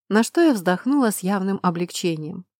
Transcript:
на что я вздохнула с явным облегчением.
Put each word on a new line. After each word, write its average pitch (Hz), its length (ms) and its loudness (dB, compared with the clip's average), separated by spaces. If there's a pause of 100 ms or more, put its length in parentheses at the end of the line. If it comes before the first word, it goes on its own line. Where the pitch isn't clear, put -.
на 214 140 4
что - 180 0
я 320 120 6
вздохнула 214 580 0
с - 80 -6
явным 190 440 -2
облегчением. 170 800 -4 (140)